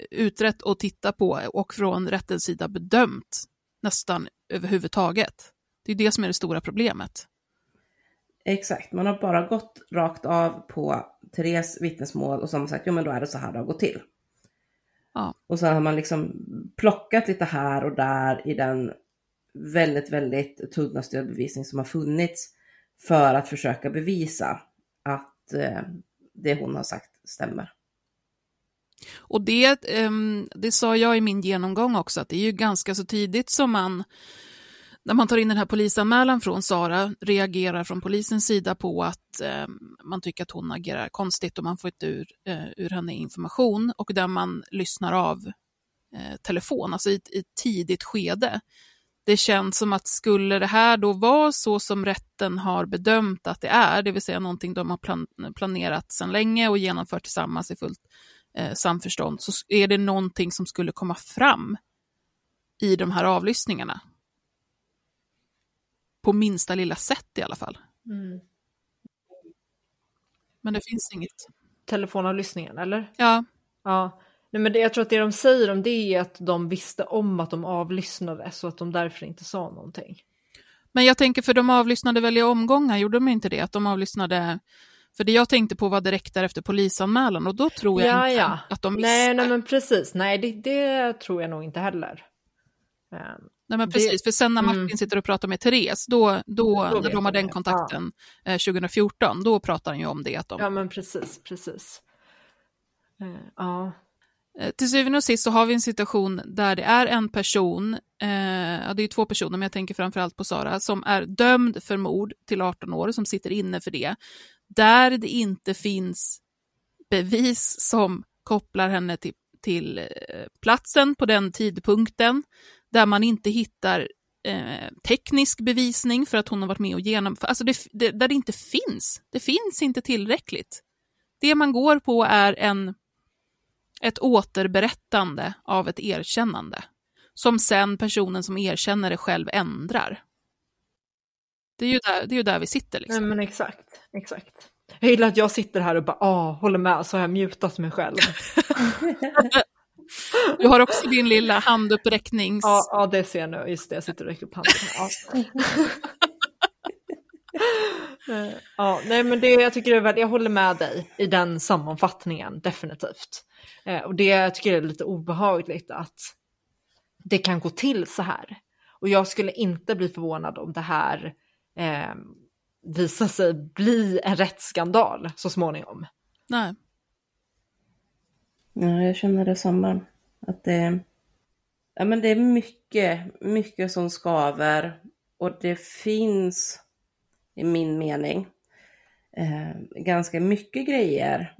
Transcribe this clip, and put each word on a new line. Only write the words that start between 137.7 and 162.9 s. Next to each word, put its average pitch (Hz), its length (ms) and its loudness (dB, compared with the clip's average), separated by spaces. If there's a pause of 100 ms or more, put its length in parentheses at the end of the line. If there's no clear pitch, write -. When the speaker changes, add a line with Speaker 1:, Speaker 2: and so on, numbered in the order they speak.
Speaker 1:
personen 190 440 -2
som 190 160 -6
erkänner 190 520 0
det 170 60 -2
själv 170 360 -2
ändrar. 180 720 -4 (1600)
Det 240 80 -2
är 247 40 2
ju 254 140 4
där, 185 220 0
det 233 80 -4
är - 20 0
ju 240 60 2
där 190 160 2
vi 170 80 -4
sitter, - 340 -6
liksom. 220 200 -4
Speaker 3:
Nej, 214 80 -2
men 208 120 -2
exakt, - 600 -8 (120)
exakt. - 580 -16 (300)
Jag 240 100 6
gillar 226 180 8
att 202 80 0
jag 214 140 8
sitter 202 300 -2
här 170 140 2
och 160 100 0
bara, - 160 -2
"Ah, 180 320 4
håller 185 260 2
med", 180 280 2
så - 100 -4
har 180 60 2
jag 175 80 0
mutat 190 480 -2
mig 165 120 -4
själv. 160 300 -4
<laughs> - 60 4 (2250)
Speaker 1:
Du 247 100 8
har 247 120 10
också - 280 2
din 240 200 4
lilla 220 320 4
handuppräcknings- 214 1040 0
Speaker 3:
Ja, 202 300 6
ja, 202 140 4
det 185 180 2
ser 180 160 -6
jag 160 100 -6
nu. 160 200 -8
Just 165 180 -8
det, - 60 -8
jag 170 100 -8
sitter 170 200 -10
och - 60 -8
räcker - 160 -12
upp - 80 -20
handen. 175 180 4 (220)
Ja. 190 140 -2 (360)
<laughs> - 60 -10 (2750)
Eh, 208 240 -6 (240)
ja, 196 300 0
nej, 233 180 4
men 240 160 2
det, 254 100 6
jag 247 220 8
tycker 240 180 0
det 233 60 8
är 220 40 6
väl, 208 180 4
jag 226 100 4
håller 226 220 2
med 190 260 4
dig 165 400 -4
i 202 100 0
den 175 340 2
sammanfattningen, 160 1000 -2
definitivt. - 840 -8 (400)